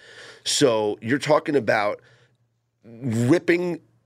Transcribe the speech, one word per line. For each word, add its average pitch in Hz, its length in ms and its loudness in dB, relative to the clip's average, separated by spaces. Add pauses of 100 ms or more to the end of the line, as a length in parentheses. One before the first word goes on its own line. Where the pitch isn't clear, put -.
(440)
So 110 580 0
you're 113 160 -2
talking 151 380 0
about 107 460 0 (840)
ripping 139 960 -2 (260)